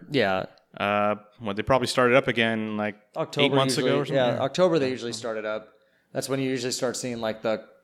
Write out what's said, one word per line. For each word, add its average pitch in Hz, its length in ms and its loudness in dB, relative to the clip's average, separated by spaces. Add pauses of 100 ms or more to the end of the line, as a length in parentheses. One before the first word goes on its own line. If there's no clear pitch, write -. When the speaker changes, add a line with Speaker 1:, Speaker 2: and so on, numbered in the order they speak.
(100)
Speaker 1:
Yeah. 98 360 2 (320)
Speaker 2:
uh, 104 380 2 (240)
what, 101 160 -6
they 107 60 -2
probably 123 260 2
started 123 280 4
up 135 120 4
again, 110 480 0
like, 104 180 -2 (220)
Speaker 1:
October 151 300 0
Speaker 2:
eight 131 60 2
months 135 240 2
Speaker 1:
usually, 127 140 2
Speaker 2:
ago 143 100 2
or 143 60 -2
something? 139 100 -4
Speaker 1:
yeah, 123 240 2
October 165 380 2
they 135 80 2
Speaker 2:
Yeah. 131 60 -2
Speaker 1:
usually 117 200 -8
started 110 320 -6
up. 110 280 -6 (400)
That's 131 160 -6
when 135 120 -2
you 135 80 -2
usually 127 240 -2
start 120 240 -2
seeing, 120 240 -6
like, 110 220 -4
the 110 220 -2 (200)